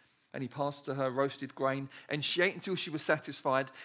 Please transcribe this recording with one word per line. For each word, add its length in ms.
and 80
he 60
passed 380
to 100
her 160
roasted 440
grain, 340
and 160
she 180
ate 140
until 200
she 140
was 120
satisfied, 680